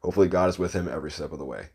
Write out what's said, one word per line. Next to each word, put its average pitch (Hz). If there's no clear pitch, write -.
hopefully 92
God 90
is 92
with 87
him 87
every 76
step 73
of 76
the 69
way. 57